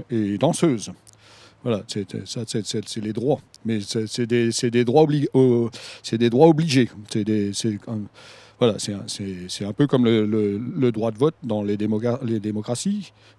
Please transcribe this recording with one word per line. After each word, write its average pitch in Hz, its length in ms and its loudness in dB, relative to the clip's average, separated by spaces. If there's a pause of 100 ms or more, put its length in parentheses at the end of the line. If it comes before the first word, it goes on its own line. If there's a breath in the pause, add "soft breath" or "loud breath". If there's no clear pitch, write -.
(100)
et 104 280 0
danseuse. 135 540 0 (720 soft breath)
Voilà, 110 240 -2
c'est, 104 380 -8
ça, 120 200 -8
c'est, 110 180 -4
c'est, - 240 -6
c'est - 120 -10
les 107 120 -6
droits. 123 280 -2 (240)
Mais 113 160 -2
c'est, 107 260 -4
c'est 120 200 -4
des, 117 260 2
c'est 120 180 -2
des 120 140 2
droits 123 180 6
obli-, 147 320 2
euh, 120 340 4 (340 loud breath)
c'est - 160 -2
des 117 120 4
droits 131 160 8
obligés. 147 420 4 (220)
C'est 107 140 -2
des, 104 280 0
c'est, 104 260 -2 (100)
euh, 117 60 -6 (640 loud breath)
voilà, 113 180 4
c'est 104 140 -6
un, 98 140 -8
c'est, 92 420 -10
c'est - 160 -8
un 101 80 -6
peu 147 140 2
comme 135 180 2
le, 113 220 4
le, 104 320 0
le 123 320 -2
droit 110 220 -2
de 107 60 -12
vote 151 160 2 (100)
dans 110 180 -2
les 101 140 -2
démogra-, 107 480 -2
les 113 160 -2
démocraties 120 720 -4 (260 soft breath)